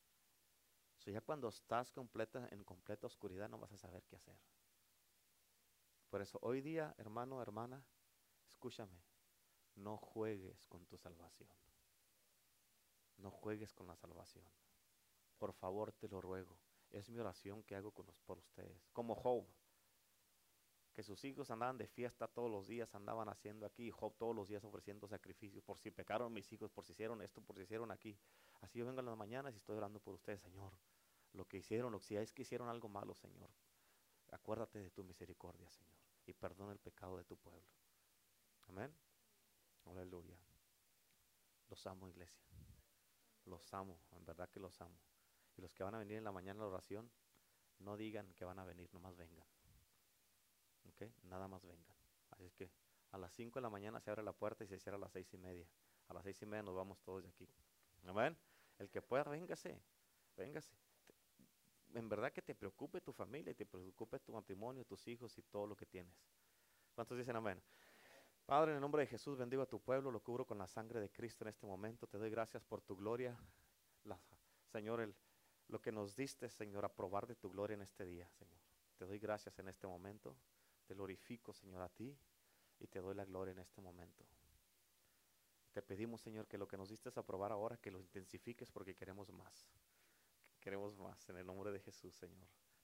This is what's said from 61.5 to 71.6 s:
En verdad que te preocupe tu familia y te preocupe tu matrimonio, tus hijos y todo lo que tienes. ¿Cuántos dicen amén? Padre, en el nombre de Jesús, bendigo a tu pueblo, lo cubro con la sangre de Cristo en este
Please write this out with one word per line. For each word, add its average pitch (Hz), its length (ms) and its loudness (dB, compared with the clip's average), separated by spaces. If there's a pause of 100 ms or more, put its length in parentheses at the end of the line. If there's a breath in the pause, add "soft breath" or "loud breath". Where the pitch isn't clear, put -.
En 113 160 0
verdad 107 240 6
que - 80 -2
te - 140 -2
preocupe 139 460 -2
tu 147 120 -6
familia 113 380 -2
y - 40 0
te 101 120 -2
preocupe 95 540 -6
tu - 120 -10
matrimonio, 110 540 -2
tus - 220 -6
hijos 120 280 -6
y 110 60 -12
todo 104 240 2
lo 104 100 -2
que - 100 -8
tienes. 90 280 -8 (800 loud breath)
¿Cuántos 120 240 2
dicen 123 180 4
amén? 104 260 4 (840 loud breath)
Padre, 156 240 12
en 151 60 6
el 139 40 4
nombre 147 220 8
de 131 40 10
Jesús, 135 300 0
bendigo 127 260 6
a 127 60 4
tu 104 120 0
pueblo, 135 300 6
lo 110 120 0
cubro 123 240 2
con 110 120 0
la 95 80 0
sangre 113 340 0
de 101 100 2
Cristo 113 340 -2
en 107 40 0
este 107 180 -6